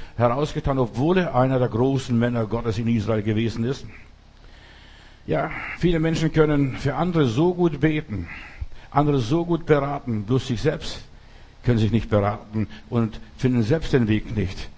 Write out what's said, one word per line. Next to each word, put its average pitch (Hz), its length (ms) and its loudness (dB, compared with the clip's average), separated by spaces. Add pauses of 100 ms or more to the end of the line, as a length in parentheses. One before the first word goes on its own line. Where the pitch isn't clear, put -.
(160)
herausgetan, 135 640 0
obwohl 123 380 0
er 165 180 0
einer 127 240 4
der 123 80 2
großen 120 500 0
Männer 117 280 2
Gottes 113 320 -2
in 113 100 -2
Israel 110 360 2
gewesen 110 420 -2
ist. 135 200 -6 (1400)
Ja, 156 240 -2 (280)
viele 165 200 2
Menschen 160 320 0
können 147 460 4
für 135 180 -2
andere 165 300 2
so 147 280 2
gut 160 280 0
beten, 143 480 -2 (600)
andere 143 300 2
so 139 240 2
gut 170 220 -2
beraten, 139 580 0
bloß 127 240 0
sich 113 140 -2
selbst 156 400 -2 (640)
können 120 120 4
sich 107 140 2
nicht 110 180 0
beraten 104 580 0 (220)
und 113 300 -2 (180)
finden 123 260 2
selbst 156 280 0
den 120 160 4
Weg 107 280 0
nicht. 95 420 -4